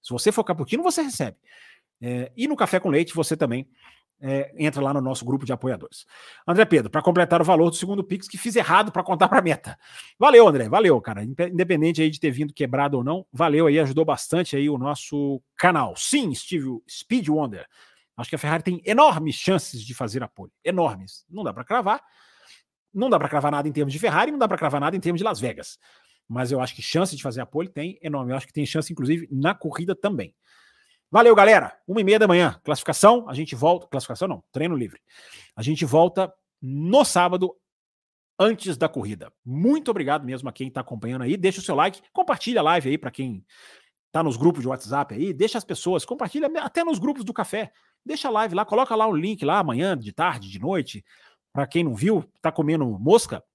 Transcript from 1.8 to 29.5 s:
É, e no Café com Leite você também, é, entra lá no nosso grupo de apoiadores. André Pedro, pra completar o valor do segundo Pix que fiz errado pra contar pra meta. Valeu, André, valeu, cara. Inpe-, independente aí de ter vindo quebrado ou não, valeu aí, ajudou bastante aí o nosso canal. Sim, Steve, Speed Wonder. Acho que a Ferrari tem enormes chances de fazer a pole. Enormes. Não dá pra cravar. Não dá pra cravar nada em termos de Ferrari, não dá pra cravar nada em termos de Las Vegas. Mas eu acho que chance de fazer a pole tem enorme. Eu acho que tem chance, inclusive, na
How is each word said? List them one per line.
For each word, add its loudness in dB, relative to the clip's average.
É, -6
e -4
no -2
Café 0
com -4
Leite 0
você -2
também, -4
é, -6
entra -2
lá 0
no 0
nosso -6
grupo -4
de -6
apoiadores. -8
André 6
Pedro, 2
pra -2
completar 4
o 4
valor 4
do -4
segundo -6
Pix -8
que -16
fiz -4
errado 2
pra -4
contar 2
pra 4
meta. -4
Valeu, 12
André, 2
valeu, 6
cara. -8
Inpe-, -4
independente 0
aí 4
de -6
ter 0
vindo -6
quebrado -2
ou -2
não, -4
valeu 2
aí, 4
ajudou 2
bastante -2
aí 0
o -4
nosso -6
canal. 0
Sim, -2
Steve, -6
Speed -6
Wonder. -4
Acho -10
que -6
a -6
Ferrari -2
tem -4
enormes 4
chances -2
de -14
fazer -6
a -10
pole. -20
Enormes. -4
Não -12
dá -6
pra -14
cravar. -2
Não 0
dá 4
pra -2
cravar 0
nada -2
em -6
termos -2
de -8
Ferrari, 0
não -6
dá 2
pra -2
cravar -2
nada -2
em -4
termos -2
de -4
Las -2
Vegas. -8
Mas -4
eu 0
acho -6
que -18
chance -2
de -14
fazer -8
a -10
pole -6
tem -10
enorme. -6
Eu -4
acho -12
que -20
tem -4
chance, -4
inclusive, -4
na -2